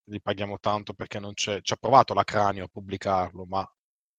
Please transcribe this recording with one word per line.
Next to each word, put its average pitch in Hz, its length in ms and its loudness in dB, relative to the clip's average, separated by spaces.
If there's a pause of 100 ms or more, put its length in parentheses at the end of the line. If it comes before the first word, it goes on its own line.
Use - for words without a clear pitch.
li 104 160 -10
paghiamo 101 380 -4
tanto, 104 340 -4
perché 104 260 -10
non 101 140 -10
c'è, 101 300 -4
ci - 100 -4
ha - 40 -2
provato 117 360 6
la 98 120 4
Cranio 104 400 0
a 85 40 -10
pubblicarlo, 95 800 -4
ma 95 200 -4 (520)